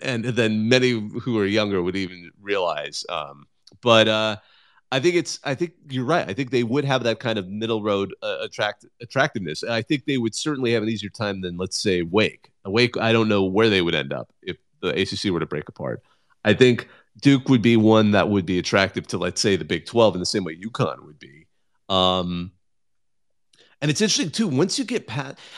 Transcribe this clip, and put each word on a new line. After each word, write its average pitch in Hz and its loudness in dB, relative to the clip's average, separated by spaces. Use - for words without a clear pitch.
and 117 -4
than 110 0
many 127 4
who 113 -4
are 101 2
younger 101 0
would 90 -2
even 90 -8
realize. 85 -4
Um, 71 -10
but, 113 6
uh, 110 0
I 135 0
think 175 2
it's, 170 -4
I 143 -4
think 170 -4
you're 127 -6
right. 156 0
I 98 -8
think 127 -6
they 123 2
would 135 -2
have 135 0
that 117 -2
kind 113 -4
of 92 -8
middle 110 -4
road, 98 -2
uh, 101 -6
attract-, 107 -6
attractiveness. 113 -4
And 117 -6
I 113 -2
think 139 -4
they 135 -2
would 113 -2
certainly 131 -2
have 110 0
an 110 -2
easier 104 -6
time 101 -6
than, 90 -6
let's 92 -6
say, 90 2
Wake. 87 -2
Wake, 120 0
I 113 2
don't 113 4
know 104 2
where 101 4
they 98 4
would 82 0
end 69 -4
up 64 -8
if - -10
the 104 -2
A 95 0
C 107 -8
C 101 -2
were 85 -2
to 78 -4
break 76 -8
apart. 62 -10
I 107 4
think 123 4
Duke 139 4
would 127 6
be 117 6
one 110 6
that 95 4
would 101 2
be 90 -2
attractive 95 0
to, - -8
let's 87 -4
say, 98 4
the 80 -8
Big 80 -4
twelve 110 4
in 90 -6
the 90 -4
same 101 -4
way 82 -10
uconn 80 -6
would 76 -20
be. 69 -20
Um, 92 0
and 151 0
it's 147 -2
interesting, 214 0
too, 220 -2
once 160 0
you 269 -4
get 214 -6
past, 135 -10